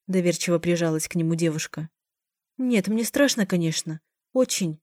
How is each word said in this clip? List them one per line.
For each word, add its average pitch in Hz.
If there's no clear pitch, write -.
доверчиво 175
прижалась 165
к -
нему 165
девушка. 160
«Нет, 240
мне 220
страшно, 269
конечно, 160
очень. 202